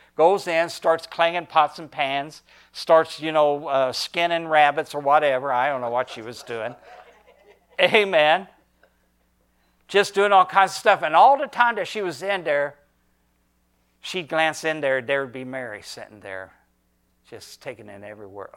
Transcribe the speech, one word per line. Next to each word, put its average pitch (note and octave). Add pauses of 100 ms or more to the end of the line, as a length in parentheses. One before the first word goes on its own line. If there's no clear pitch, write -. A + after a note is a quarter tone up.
(160)
goes F#3
in, E3+
starts E3
clanging E3+
pots D3+
and D#3
pans, C#3 (320)
starts, D#3+
you D#3+
know, D3
uh, C3+
skinning E3+
rabbits D3+
or D3
whatever. C#3
I B2+
don't C#3
know A#2
what B2
she A#2+
was A2+
doing. A#2 (1040)
Amen. F#3 (1400)
Just G3
doing G3+
all F#3
kinds F#3+
of -
stuff. F#3+
And D#3
all B3
the C#4+
time A#3
that F#3+
she G#3+
was D#3+
in F#3+
there, C#3+ (1300)
she'd F3+
glance D#3+
in D#3
there, C3
there C#3
would B2+
be C3
Mary B2+
sitting G#2
there, F#2+ (800)
just -
taking A2+
in G2+
every G#2
word. G2